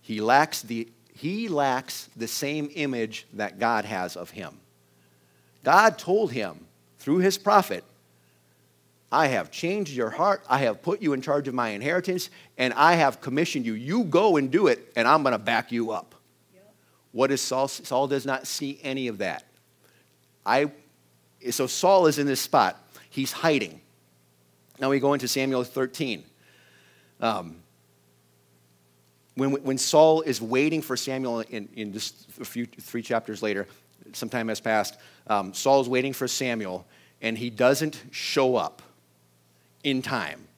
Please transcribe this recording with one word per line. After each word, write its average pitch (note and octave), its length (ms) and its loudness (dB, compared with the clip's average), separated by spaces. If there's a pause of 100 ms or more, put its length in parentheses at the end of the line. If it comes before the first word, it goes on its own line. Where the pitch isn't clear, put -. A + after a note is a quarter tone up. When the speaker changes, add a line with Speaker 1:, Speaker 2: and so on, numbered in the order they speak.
Speaker 1:
He G#2+ 200 -8
lacks C3+ 420 4
the, A#2 260 -8 (260)
he G#3 340 -6
lacks C#3 680 -2
the A2+ 120 -8
same D3 460 -6
image B2 600 -4
that G2+ 240 -6
God A2 260 0
has F#2 320 -6
of F2 140 -12
him. F#2 280 -14 (1040)
God G3 340 6
told F#3+ 340 0
him F#2+ 340 -8 (320)
through D3+ 200 0
his F#3+ 180 2
prophet, F#3+ 480 4 (1300)
"I D3 160 4
have G#2+ 240 -2
changed F3+ 420 -4
your A#2+ 180 -4
heart, F#3+ 380 -2
I B2+ 100 2
have A#2 240 -2
put G3+ 200 -4
you D#3 100 0
in C3 80 -2
charge C#3+ 280 -2
of B2 60 -8
my A#2+ 160 -2
inheritance, E3+ 600 -4 (260)
and B2 180 0
I D3+ 200 6
have D3 260 2
commissioned C#3 460 -2
you. A2+ 80 -4
You D3+ 300 -2
go F3 320 4
and C3+ 140 2
do F3 180 4
it, - 280 0
and A#2 120 2
I'm D3+ 140 6
gonna B2 160 2
back A2+ 340 -2
you A#2 180 -2
up." G2 240 -10 (400)
Speaker 2:
Yep. - 200 -20 (380)
Speaker 1:
What C3+ 180 2
is C3+ 100 0
Saul? C3 280 -2
Saul - 380 -2
does C3 180 -2
not C3+ 220 -4
see C#3 360 -8
any C3+ 260 -4
of G#2 100 -8
that. F#2 260 -6 (1000)
I, C#3 240 2 (800)
so C3 160 -2
Saul F#3 400 4
is D3 120 4
in C#3+ 80 0
this C3+ 140 -2
spot. G#2+ 400 2 (300)
He's C3+ 220 -6
hiding. A2+ 480 -2 (1000)
Now C3+ 120 -2
we C#3 100 2
go C#3 120 2
into B2+ 140 -2
Samuel C3 380 0
thirteen. C3 600 -6 (960)
Um, F#2 360 -4 (1800)
when, C3+ 180 0 (100)
when C3+ 160 -2
Saul D#3+ 440 6
is C3 180 -2
waiting C#3+ 420 0
for C3 140 -4
Samuel B2+ 440 -4
in, G#2+ 340 -10
in G#2 180 -8
just - 360 -12 (120)
a A2+ 40 -12
few, A#2+ 220 -8
three - 360 -12
chapters A2 400 -4
later, G2+ 240 -2 (460)
some - 160 -10
time A2+ 200 -4
has A2 120 -6
passed, G#2+ 360 0 (300)
um, G2 280 -2
Saul's C3+ 340 2
waiting B2+ 240 0
for B2+ 140 -6
Samuel, A2 600 -6 (360)
and A2+ 140 -4
he A#2 140 -6
doesn't C#3 600 2
show C3 460 0
up D#2+ 260 -4 (1040)
in C3 180 -2
time. G2 440 -6 (120)